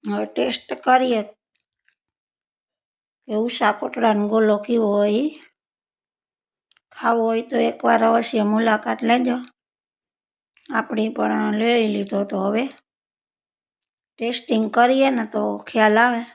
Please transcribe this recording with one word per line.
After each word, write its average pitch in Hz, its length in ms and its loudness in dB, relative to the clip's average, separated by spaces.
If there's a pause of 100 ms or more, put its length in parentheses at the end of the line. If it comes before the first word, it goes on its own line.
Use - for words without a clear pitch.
હવે 208 220 -4
ટેસ્ટ - 480 -4
કરીએ 254 460 2 (2000)
કે 220 80 -4
ઉષા 233 360 0
કોટડાનો 226 560 0
ગોલો 214 300 4
કેવો 220 340 0
હોય 208 200 2
ઈ. 285 200 0 (1600)
ખાવો 233 300 -2
હોય 226 200 0
તો 240 160 -6
એકવાર 233 440 0
અવશ્ય 226 420 0
મુલાકાત 220 580 0
લેજો. 247 340 0 (1300)
આપણે 220 420 -2
પણ 214 440 -2
લઈ 226 340 2
લીધો, 202 360 -2
તો - 160 -6
હવે 214 240 -2 (1500)
ટેસ્ટિંગ 226 520 -2
કરીએ 262 400 4
ને 233 160 -2
તો 214 140 -6 (180)
ખ્યાલ 214 400 2
આવે. 233 240 2 (120)